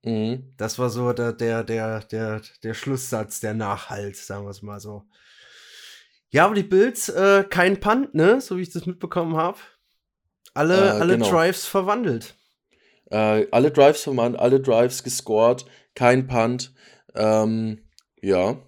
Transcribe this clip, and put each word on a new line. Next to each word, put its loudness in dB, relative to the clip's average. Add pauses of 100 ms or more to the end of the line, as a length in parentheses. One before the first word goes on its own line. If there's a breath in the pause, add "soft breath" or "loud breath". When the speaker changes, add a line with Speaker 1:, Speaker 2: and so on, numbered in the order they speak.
Speaker 1:
Mhm. -6
Speaker 2:
Das -6
war -2
so -2
der, -4
der, -2
der, -6
der, -6 (200)
der -8
Schlusssatz, -6
der -6
Nachhalt, -8
sagen -12
wir's -16
mal -14
so. -16 (1300 loud breath)
Ja, 4
aber 0
die 0
Bills, 0
äh, 4
kein 2
Punt, 0
ne? 4
So -8
wie -6
ich -12
das -10
mitbekommen -6
hab. -2 (920)
Alle, 2
Speaker 1:
Äh, 6 (100)
Speaker 2:
alle 4
Speaker 1:
genau. 2
Speaker 2:
Drives 2
verwandelt. -2 (760)
Speaker 1:
Äh, 2
alle 4
Drives 6
verwandelt, -2
alle 4
Drives 2
gescored, 0 (300 soft breath)
kein 2
Punt. -2 (420 soft breath)
Ähm, 0 (420)
ja. 0 (100)